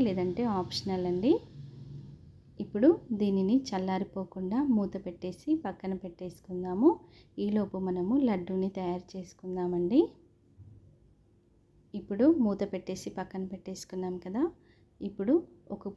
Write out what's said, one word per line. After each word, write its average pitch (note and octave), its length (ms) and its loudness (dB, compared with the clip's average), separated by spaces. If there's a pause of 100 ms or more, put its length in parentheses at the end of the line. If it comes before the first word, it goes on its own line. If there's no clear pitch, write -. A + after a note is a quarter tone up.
లేదంటే F#3 380 0 (160)
ఆప్షనల్ F#3 520 -2
అండి. G3 200 4 (1300)
ఇప్పుడు A3+ 260 6 (300)
దీనిని G3 360 4 (140)
చల్లారిపోకుండా F#3+ 920 -2 (160)
మూత G3+ 180 0 (120)
పెట్టేసి - 440 -6 (160)
పక్కన F#3+ 280 -6 (100)
పెట్టేసుకుందాము. F3+ 840 0 (560)
ఈలోపు G3+ 320 0 (100)
మనము F#3 280 2 (120)
లడ్డూని F#3+ 420 0 (100)
తయారు F3+ 340 -4
చేసుకుందామండి. F3+ 880 0 (1900)
ఇప్పుడు G#3 320 0 (180)
మూత G3+ 160 2 (140)
పెట్టేసి F#3+ 360 -8 (100)
పక్కన F#3+ 240 -8 (100)
పెట్టేసుకున్నాం F#3 640 -8 (100)
కదా. G#3+ 180 -2 (560)
ఇప్పుడు G3 320 -2 (420)
ఒక G#3 220 -10